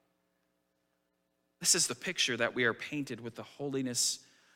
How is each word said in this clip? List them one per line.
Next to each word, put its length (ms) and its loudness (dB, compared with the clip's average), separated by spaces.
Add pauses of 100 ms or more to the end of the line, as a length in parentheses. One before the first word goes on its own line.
(1600)
This 140 4
is 140 4
the 80 -2
picture 420 -2
that 160 0
we 120 2
are 100 4
painted 460 -6
with 120 -10
the 80 -12
holiness 800 -2 (360)